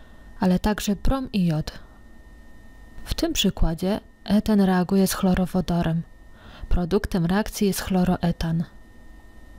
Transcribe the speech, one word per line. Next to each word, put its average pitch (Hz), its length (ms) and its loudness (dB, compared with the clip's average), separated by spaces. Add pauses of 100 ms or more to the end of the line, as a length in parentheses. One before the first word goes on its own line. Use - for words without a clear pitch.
(400)
ale 180 180 2
także 208 380 -2
brom 262 360 0
i 185 140 0
jod. 156 320 -4 (1300)
W - 100 -8
tym 339 180 -2
przykładzie 180 680 0 (240)
eten 208 360 4
reaguje 185 460 4
z - 60 -4
chlorowodorem. 175 920 0 (680)
Produktem 180 560 0
reakcji 202 400 0
jest 185 140 0
chloroetan. 170 840 0 (960)